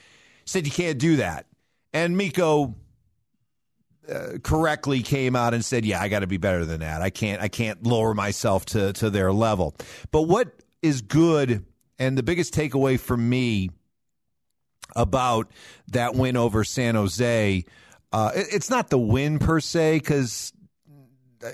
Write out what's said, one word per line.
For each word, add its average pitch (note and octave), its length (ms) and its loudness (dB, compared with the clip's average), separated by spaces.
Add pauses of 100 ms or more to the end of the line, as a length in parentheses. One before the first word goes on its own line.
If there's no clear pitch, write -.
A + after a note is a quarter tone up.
(460)
said, F#3 200 -4
"You C#3+ 60 -4
can't E3+ 260 -2
do D#3 200 4
that." F2 300 -4 (440)
And E3+ 240 0
Mikko, D#3 600 2 (1300)
uh, - 320 -10
correctly D3+ 600 0
came C3 320 0
out A#2 180 2
and A#2 100 0
said, A#2+ 220 -2
"Yeah, F#2+ 160 0
I G#2 60 -2
gotta G2 200 0
be F#2+ 100 -2
better F2 280 0
than D#2+ 140 -6
that. D#2 220 -6
I F#2+ 80 0
can't, G2+ 320 -4
I G#2 80 -2
can't G#2+ 340 -6
lower A2+ 300 2
myself G2+ 540 0
to, G2 260 -2
to A2 160 -2
their G2 240 2
level." G2+ 420 0 (340)
But D#3 140 2
what F#3+ 400 0 (180)
is C#3+ 200 0
good, C#3 640 2 (340)
and C3 180 0
the B2+ 60 0
biggest E3+ 320 -2
takeaway C3+ 420 2
for B2 200 -2
me A#2 520 0 (1300)
about A#2 560 0 (380)
that A#2+ 260 -2
win B2+ 220 0
over A2 260 2
San A#2 320 0
Jose, G#2 680 0 (480)
uh, A2 200 0
it, D4 180 -2
it's G3+ 180 -4
not B3 200 0
the C#3+ 80 4
win C3 420 2
per D#3+ 200 2
se, D#3+ 400 2
'cause C3+ 540 -2 (1000)